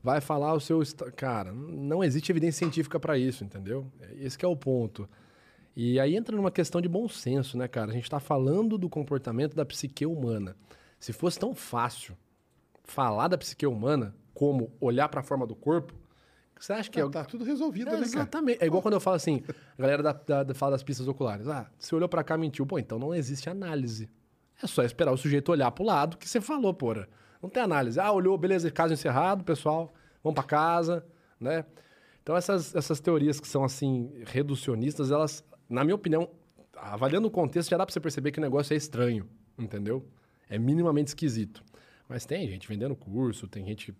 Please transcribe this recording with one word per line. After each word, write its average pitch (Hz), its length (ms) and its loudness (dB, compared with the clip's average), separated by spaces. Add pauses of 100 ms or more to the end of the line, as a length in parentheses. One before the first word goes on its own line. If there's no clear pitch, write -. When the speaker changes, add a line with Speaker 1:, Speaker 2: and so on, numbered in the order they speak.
Speaker 1:
vai 139 180 2
falar 151 320 0
o 156 80 2
seu 160 200 2
esta-", 127 300 -6
cara, 110 400 -4
n-, 147 240 -10 (120)
não 165 160 2
existe 156 280 2
evidência 165 280 2
científica 160 400 0
pra 151 180 0
isso, 127 260 0
entendeu? 101 440 -8 (120)
É, - 240 -14
esse 131 140 -8
que - 80 -2
é - 20 4
o 175 80 2
ponto. 120 540 -2 (680)
E 120 240 2
aí 143 160 4
entra 226 220 -2
numa 190 140 2
questão 175 280 0
de 175 80 0
bom 202 220 -2
senso, 131 480 -2
né, 123 100 -2
cara? 110 240 -4
A - 20 -4
gente 120 160 -4
tá 143 100 -2
falando 156 580 2
do 180 100 -2
comportamento 139 680 -2
da 151 100 0
psique 139 400 -6
humana. 117 500 -2 (440)
Se - 120 -10
fosse 170 280 0
tão 240 160 -2
fácil 117 600 -4 (680)
falar 120 440 2
da 175 100 2
psique - 280 -6
humana 120 480 0 (200)
como 139 460 2
olhar 135 300 4
pra 143 140 -4
forma 131 220 0
do 110 100 -10
corpo, 165 380 0 (680)
você - 140 -6
acha 214 180 -4
que - 80 -2
Speaker 2:
Ah, 151 40 4
Speaker 1:
é - 20 4
o 139 40 -2
Speaker 2:
tá 147 160 -6
tudo 240 180 -10
resolvido, 262 460 -2
Speaker 1:
É, 320 40 0
Speaker 2:
né, 320 40 0
cara? 262 80 0
Speaker 1:
exatamente. 262 580 0
É 165 40 4
igual 180 160 4
quando 214 100 4
eu 185 60 4
falo 190 160 2
assim, 151 260 2 (360)
a 127 40 -4
galera 143 220 4
da, 147 100 4
da, 143 300 0
da, 135 100 -2
fala 139 200 2
das 135 100 -2
pistas 127 240 -4
oculares. 120 400 -2
"Ah, 135 300 -6
você - 180 -4
olhou 170 120 2
pra 165 160 0
cá, 160 140 0
mentiu." 147 280 0
Pô, 170 120 -4
então 113 220 -4
não 147 160 -4
existe 139 340 -4
análise. 139 580 -4 (540)
É - 60 -6
só 135 160 2
esperar 127 280 2
o 131 60 2
sujeito 143 340 2
olhar 131 200 4
pro 185 120 -6
lado 165 340 2
que - 120 -14
você 240 100 0
falou, 240 340 0
porra. 107 340 -2 (340)
Não 185 80 -10
tem 254 140 0
análise. 139 360 2
"Ah, 202 120 4
olhou, 190 260 4
beleza, 170 320 2
caso 165 240 2
encerrado, 165 500 2
pessoal, 160 480 0 (320)
vamos 151 120 0
pra 135 80 0
casa", 165 600 2 (360)
né? 151 260 -2 (560)
Então 160 160 -2
essas, 175 380 0
essas 147 240 0
teorias 147 400 4
que - 80 -14
são, 135 160 0
assim, 131 480 0 (160)
reducionistas, 135 840 0
elas, 151 340 0 (240)
na 123 160 2
minha 175 120 4
opinião, 170 340 0 (480)
avaliando 135 500 0
o 214 40 0
contexto, 170 400 0
já 175 60 4
dá 190 100 2
pra - 60 -14
você 180 60 -2
perceber 147 320 -2
que - 60 -6
o 156 40 -2
negócio 143 340 2
é - 20 2
estranho, 120 500 0 (300)
entendeu? 110 480 -4 (420)
É 104 120 -4
minimamente 147 480 4
esquisito. 113 560 -4 (440)
Mas 123 160 -8
tem 170 240 -4
gente 92 200 -8
vendendo 113 280 -4
curso, 107 520 -4
tem 95 180 -10
gente 101 340 -10